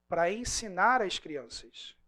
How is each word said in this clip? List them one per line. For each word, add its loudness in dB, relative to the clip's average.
pra 4
ensinar 2
as -2
crianças. -12